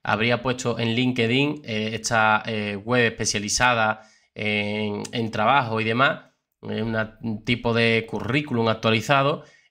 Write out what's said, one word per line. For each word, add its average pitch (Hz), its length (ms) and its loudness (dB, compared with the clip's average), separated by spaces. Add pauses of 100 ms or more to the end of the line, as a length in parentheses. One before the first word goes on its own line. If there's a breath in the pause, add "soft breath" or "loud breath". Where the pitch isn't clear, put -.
habría 113 360 2
puesto 123 380 -2
en 117 160 0
LinkedIn, 127 680 0
eh, 110 300 -4
esta, 110 520 2
eh, 104 300 -4
web 117 300 2
especializada 110 1000 0 (280 loud breath)
en, 104 760 -2
en 113 220 -4
trabajo 113 480 0
y 110 40 0
demás, 127 420 0 (360)
eh, 107 180 -6
una, 110 420 -4
un 113 220 -6
tipo 117 300 0
de 113 340 2
currículum 123 600 -2
actualizado 117 760 2 (260 loud breath)